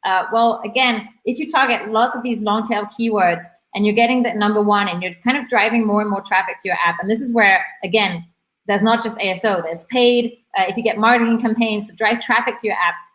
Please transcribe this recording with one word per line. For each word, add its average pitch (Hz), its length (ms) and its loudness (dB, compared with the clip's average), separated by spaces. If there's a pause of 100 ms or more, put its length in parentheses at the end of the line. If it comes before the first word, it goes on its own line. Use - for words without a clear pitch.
Uh, 185 260 0
well, 233 320 2
again, 226 460 0 (160)
if 247 120 -4
you 302 80 -6
target 240 460 0
lots 247 240 2
of 240 60 -10
these 233 180 -4
long 214 260 0
tail 208 200 -4 (120)
keywords 190 440 2 (320)
and 202 100 0
you're 208 100 2
getting 240 280 4
the 240 100 -2
number 208 300 0
one 208 260 2
and 175 140 -6
you're 180 100 -6 (100)
kind 254 140 0
of 254 140 -4
driving 226 360 2
more 208 140 2
and 208 80 -2
more 196 140 -4
traffic 190 400 -2
to 196 60 -6
your 180 140 -2
app, 170 200 0
and 190 80 -4
this 226 100 0
is 247 140 -4
where, 196 320 4 (180)
again, 180 400 -2 (420)
there's 202 160 2
not 226 220 2
just 220 140 -8
A 196 140 -2
S 185 120 -8
O, 196 160 0
there's 165 300 -8
paid. 240 480 2 (180)
Uh, 190 120 2
if - 100 -6
you 233 40 -8
get 220 140 -2
marketing 226 420 2
campaigns 220 500 -2
to - 60 -20
drive 226 280 -2
traffic 233 400 0
to 220 40 -4
your 202 100 -2
app 170 180 0 (200)